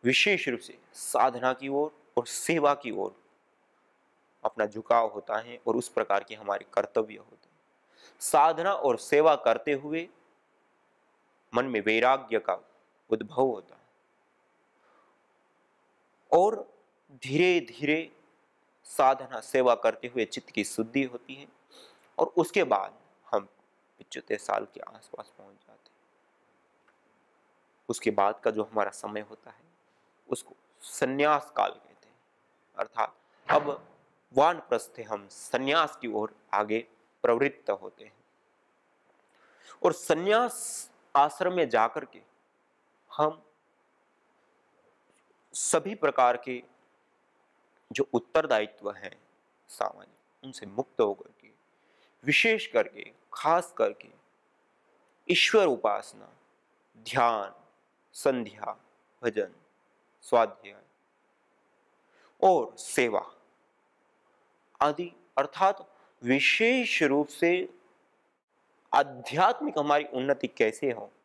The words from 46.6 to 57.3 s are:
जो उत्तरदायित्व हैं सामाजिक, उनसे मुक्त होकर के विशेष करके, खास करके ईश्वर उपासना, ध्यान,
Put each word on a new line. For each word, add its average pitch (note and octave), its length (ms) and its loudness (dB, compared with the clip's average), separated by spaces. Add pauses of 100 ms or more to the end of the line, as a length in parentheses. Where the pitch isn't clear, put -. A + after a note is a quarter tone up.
जो C#3 220 -4
उत्तरदायित्व A2+ 800 -2
हैं G2 240 -16 (540)
सामाजिक, G2 460 -8 (280)
उनसे C3 220 -16
मुक्त G#2 360 -6
होकर G2+ 280 -2 (120)
के - 80 -20 (760)
विशेष G#3+ 440 0
करके, - 440 -2 (220)
खास E3+ 440 0
करके G#2+ 320 -2 (1160)
ईश्वर F#3+ 400 4
उपासना, G#2 640 -2 (680)
ध्यान, A2 560 0 (640)